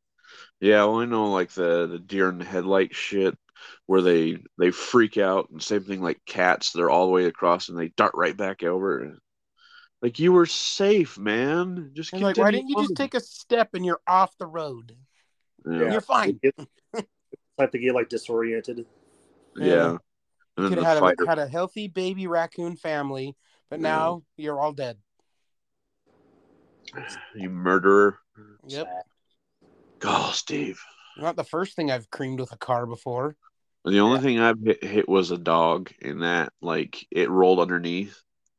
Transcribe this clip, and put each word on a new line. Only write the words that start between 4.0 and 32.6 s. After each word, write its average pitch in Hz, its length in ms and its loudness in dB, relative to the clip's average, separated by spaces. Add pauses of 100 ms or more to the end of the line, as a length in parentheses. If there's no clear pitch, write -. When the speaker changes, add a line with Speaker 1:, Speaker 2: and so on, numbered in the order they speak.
Speaker 1:
they, 85 400 2 (160)
they 90 120 4
freak 110 460 0
out, 95 320 0
and 80 140 -16
same 104 220 -2
thing, 95 180 -8
like, 82 240 -4
cats, - 460 0
they're 85 180 0
all 90 160 4
the 92 60 2
way 90 120 4
across, 87 460 0
and 87 80 -10
they 82 100 -4
dart - 260 0
right 92 220 -2
back 98 260 -6
over. 85 540 -2 (840)
Like, 120 160 -4
you 175 140 4
were 175 120 8
safe, 196 720 0
man. 143 760 -2
Just 156 180 -12
Speaker 2:
And, 190 100 -8
like, 196 120 2
Speaker 1:
continue 190 100 4
Speaker 2:
"Why 208 60 6
didn't 262 180 -2
you 285 80 -4
just 302 140 0
Speaker 1:
on. - 60 -4
Speaker 2:
take 277 180 -4
a 240 60 -2
step - 520 -2
and 180 140 -4
you're 175 200 -2
off 185 300 2
the 185 100 -10
road? 131 500 -10 (680)
Speaker 1:
Yeah. - 280 0
Speaker 2:
You're 220 100 0
fine." - 400 0
Speaker 3:
It, 135 120 2 (380)
it's 220 160 -8 (480)
like 131 160 0
they 123 60 -6
get, 123 160 0
like, 120 160 -2
disoriented. 117 760 -4 (680)
Speaker 1:
Yeah. - 100 -4
Speaker 2:
Yeah. 82 220 4
Speaker 1:
And 85 100 -4
Speaker 2:
You - 0 - (580)
Speaker 1:
then - 120 0
Speaker 2:
could 185 100 0
Speaker 1:
the 165 60 0
Speaker 2:
have 165 40 4
had 160 100 4
a, - 20 2
Speaker 1:
fighter. 180 260 4
Speaker 2:
had 165 120 0
a 143 100 -4
healthy 185 400 -6
baby 185 380 -6
raccoon 170 500 -4
family, 139 580 -6 (360)
but 156 100 -10
Speaker 1:
Yeah. 156 80 -2
Speaker 2:
now 160 340 -2 (140)
you're 151 240 -8
all 151 120 -2
dead. 123 260 -10 (2250)
Speaker 1:
You 92 160 -8
murderer. 95 680 4 (480)
Speaker 2:
Yep. 143 200 -10
Speaker 3:
Sad. 180 160 -12 (1040)
Speaker 1:
Oh, - 280 -2
Steve. - 480 -6 (360)
Speaker 2:
Not 160 200 -6
the 151 80 -4
first 180 300 -6
thing 151 160 -4
I've 120 200 -4
creamed 131 300 -6
with 123 120 -10
a 117 40 -16
car 123 300 -2